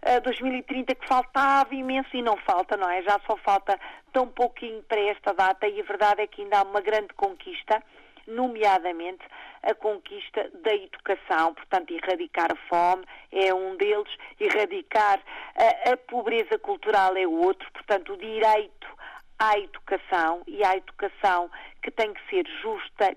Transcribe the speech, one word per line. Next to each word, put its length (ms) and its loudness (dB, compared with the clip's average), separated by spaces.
eh, 160 4
dois 200 -2
mil 140 -2
e 80 -4
trinta, 340 -4
que 120 -12
faltava 680 2
imenso 420 -4
e 60 -4
não 160 0
falta, 400 0
não 120 -2
é? 120 0
Já 260 2
só 100 0
falta 420 0
tão 140 2
pouquinho 560 -4
para 180 -2
esta 320 -2
data 340 2
e 140 -4
a 20 -14
verdade 380 0
é 60 0
que 160 -14
ainda 160 2
há 40 4
uma 160 -2
grande 360 0
conquista, 680 -4
nomeadamente 960 -2
a 140 0
conquista 760 -6
da 100 2
educação, 800 -2
portanto, 380 -4
erradicar 600 -2
a 40 -4
fome 380 2
é 220 2
um 220 -4
deles, 360 0
erradicar 800 2
a, 360 4
a 60 2
pobreza 600 -2
cultural 580 2
é 120 0
o 40 0
outro, 400 0
portanto, 420 -4
o 40 -10
direito 720 0
à 220 2
educação 880 -2
e 160 -2
à 120 4
educação 760 -2
que 80 -8
tem 220 -4
que 160 -16
ser 180 0
justa, 540 -2